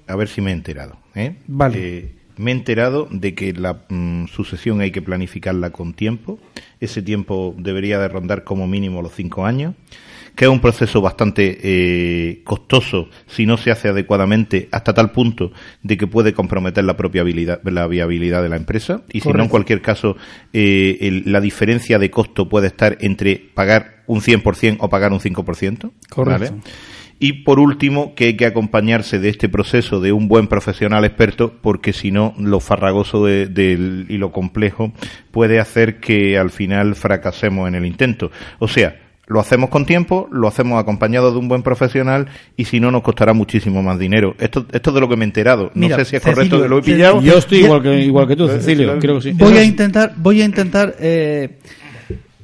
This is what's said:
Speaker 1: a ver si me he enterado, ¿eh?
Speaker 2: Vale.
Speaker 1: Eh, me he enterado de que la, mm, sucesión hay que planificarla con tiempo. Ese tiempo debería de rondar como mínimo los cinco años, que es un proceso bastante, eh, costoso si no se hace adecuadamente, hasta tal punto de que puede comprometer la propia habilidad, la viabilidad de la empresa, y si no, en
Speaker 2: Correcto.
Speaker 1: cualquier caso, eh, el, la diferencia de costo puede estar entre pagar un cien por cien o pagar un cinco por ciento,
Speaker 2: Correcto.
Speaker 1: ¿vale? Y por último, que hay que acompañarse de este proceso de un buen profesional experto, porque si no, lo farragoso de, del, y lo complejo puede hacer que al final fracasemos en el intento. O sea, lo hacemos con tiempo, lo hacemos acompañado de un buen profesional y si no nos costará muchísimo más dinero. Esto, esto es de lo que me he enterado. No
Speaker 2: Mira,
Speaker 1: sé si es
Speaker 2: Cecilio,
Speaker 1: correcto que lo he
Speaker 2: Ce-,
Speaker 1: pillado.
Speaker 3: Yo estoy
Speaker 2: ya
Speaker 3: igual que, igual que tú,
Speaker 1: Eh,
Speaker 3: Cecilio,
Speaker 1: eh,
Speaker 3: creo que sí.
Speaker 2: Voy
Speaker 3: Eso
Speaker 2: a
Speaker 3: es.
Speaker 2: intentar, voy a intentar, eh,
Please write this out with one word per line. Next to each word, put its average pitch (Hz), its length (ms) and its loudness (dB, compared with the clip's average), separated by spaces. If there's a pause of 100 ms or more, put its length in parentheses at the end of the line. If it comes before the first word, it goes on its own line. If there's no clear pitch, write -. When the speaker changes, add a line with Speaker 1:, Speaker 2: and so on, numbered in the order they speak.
Speaker 1:
a 92 80 -8
ver 104 140 -4
si - 100 -10
me 98 120 -2
he - 20 -4
enterado, 71 440 -12 (160)
¿eh? 127 220 -8 (120)
Speaker 2:
Vale. 135 300 -2
Speaker 1:
Eh, 87 380 -10 (220)
me 110 140 -4
he - 20 -2
enterado 127 580 -2
de 95 240 -6
que 95 160 -6
la, 90 380 -8
mm, 87 380 -6
sucesión 104 520 -6
hay 98 120 -2
que 92 100 -8
planificarla 90 680 -6
con 85 220 -12
tiempo. 113 460 -8 (400)
Ese 110 220 -8
tiempo 95 560 -6
debería 98 420 -4
de 98 80 -2
rondar 92 380 -8
como 95 220 -6
mínimo 95 340 -4
los 85 120 -10
cinco 92 320 -8
años, 139 300 -4 (600)
que 127 100 2
es 131 60 6
un 131 80 2
proceso 113 420 0
bastante, 98 600 0
eh, 87 800 -2
costoso 101 640 -2 (180)
si - 200 -2
no 113 120 2
se 117 140 -2
hace 110 160 -2
adecuadamente, 98 840 0
hasta 107 220 -2
tal 113 180 2
punto 117 400 -2 (300)
de 98 160 -2
que 101 100 -4
puede 107 260 2
comprometer 92 500 -2
la 90 140 0
propia 90 240 -2
habilidad, 87 420 -2
la 87 240 -2
viabilidad 87 560 -2
de 85 60 -4
la 82 80 -4
empresa, 110 540 -6
y 107 100 -6
si - 60 -4
no, 143 40 2
en - 40 2
Speaker 2:
Correcto. 107 160 0
Speaker 1:
cualquier 107 300 0
caso, 104 360 -2 (360)
eh, 98 480 4
el, 95 300 -2
la 101 100 4
diferencia 107 580 0
de 98 120 0
costo 104 380 -2
puede 101 180 2
estar 104 340 0
entre 98 400 0 (120)
pagar 107 540 0
un 110 140 -2
cien 113 200 4
por 98 140 0
cien 107 260 0
o 101 80 -2
pagar 98 240 0
un 95 60 0
cinco 92 260 -4
por 87 100 -6
ciento, 113 360 -6 (180)
Speaker 2:
Correcto. 127 420 -2
Speaker 1:
¿vale? 107 120 -14 (540)
Y 139 260 -2
por 139 160 6
último, 143 540 2
que 120 120 2
hay 113 100 2
que 117 100 2
acompañarse 107 720 0
de 101 100 0
este 104 180 -2
proceso 98 540 0
de 98 100 2
un 107 160 2
buen 107 200 4
profesional 104 580 0
experto, 110 560 0
porque 104 320 -2
si - 180 -6
no, 107 260 0
lo 101 220 0
farragoso 101 640 0
de, 98 240 2
del, 92 640 0
y 104 80 -4
lo 98 160 -4
complejo 107 580 -4 (400)
puede 113 300 2
hacer 110 400 0
que 101 360 2
al 92 120 0
final 101 440 -2
fracasemos 98 760 -4
en 90 60 -4
el 90 100 -4
intento. 104 460 -2 (280)
O 113 80 -2
sea, 98 300 0 (300)
lo 107 120 2
hacemos 127 300 2
con 143 160 0
tiempo, 175 440 0
lo 113 200 0
hacemos 120 280 0
acompañado 110 540 2
de 117 60 -4
un 123 100 -4
buen 123 160 -2
profesional 131 640 0 (300)
y 117 80 -4
si 117 160 0
no 123 100 2
nos 120 100 0
costará 110 300 2
muchísimo 104 500 0
más 92 160 -2
dinero. 95 400 0
Esto, 113 360 -2
esto 123 160 -2
es 143 40 0
de 139 60 2
lo 131 80 4
que 120 80 0
me 113 80 0
he 104 40 0
enterado. 107 460 2
No 175 140 -2
Speaker 2:
Mira, 151 80 0
Speaker 1:
sé 131 80 0
si 139 140 -4
es - 40 -2
Speaker 2:
Cecilio, 151 140 2
Speaker 1:
correcto 175 280 4
que 123 40 2
lo 131 120 4
he 131 40 0
Speaker 2:
Ce-, 143 80 2
Speaker 1:
pillado. 180 300 6
Speaker 3:
Yo 165 160 8
estoy 190 240 4
Speaker 2:
ya 196 40 8
Speaker 3:
igual 147 160 6
que, 139 200 2
igual 135 260 4
que 139 80 2
tú, 165 100 2
Speaker 1:
Eh, 120 140 0
Speaker 3:
Cecilio, 143 340 2
Speaker 1:
eh, 147 60 -2
Speaker 3:
creo 147 160 2
que 123 60 -2
sí. 135 100 -4
Speaker 2:
Voy 202 200 8
Speaker 3:
Eso 220 80 8
Speaker 2:
a - 20 8
Speaker 3:
es. 220 80 6
Speaker 2:
intentar, 214 480 2
voy 202 240 4
a 214 40 2
intentar, 196 540 0
eh, 151 600 -2 (840)